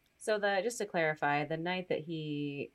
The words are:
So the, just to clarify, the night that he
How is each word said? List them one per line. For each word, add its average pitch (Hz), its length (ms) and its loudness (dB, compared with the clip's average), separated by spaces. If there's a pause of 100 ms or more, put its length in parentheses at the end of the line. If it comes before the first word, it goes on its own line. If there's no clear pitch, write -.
(180)
So 214 200 0
the, 202 240 4
just 240 160 -2
to 208 80 -2
clarify, 156 600 2
the 160 100 -2
night 180 320 -2
that - 120 0
he 147 760 -4